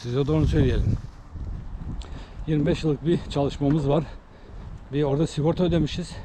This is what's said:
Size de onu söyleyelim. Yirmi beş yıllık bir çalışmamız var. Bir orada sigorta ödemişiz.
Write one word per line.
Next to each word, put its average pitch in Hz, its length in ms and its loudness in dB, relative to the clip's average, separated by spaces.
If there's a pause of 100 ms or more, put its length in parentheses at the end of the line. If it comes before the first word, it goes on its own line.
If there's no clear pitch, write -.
Size 127 260 0
de 156 40 2
onu 156 160 4
söyleyelim. 131 500 4 (1500)
Yirmi 151 180 2
beş 165 180 2
yıllık 147 220 0
bir 165 140 4 (100)
çalışmamız 143 600 2
var. 147 140 4 (920)
Bir 147 100 2
orada 143 240 2
sigorta 160 360 2
ödemişiz. 170 480 0 (140)